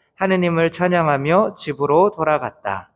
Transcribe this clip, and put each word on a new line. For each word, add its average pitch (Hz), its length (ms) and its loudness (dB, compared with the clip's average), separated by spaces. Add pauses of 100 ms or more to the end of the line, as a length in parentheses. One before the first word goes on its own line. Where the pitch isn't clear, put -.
(140)
하느님을 175 560 0
찬양하며 175 840 0
집으로 147 560 0
돌아갔다. 131 840 -4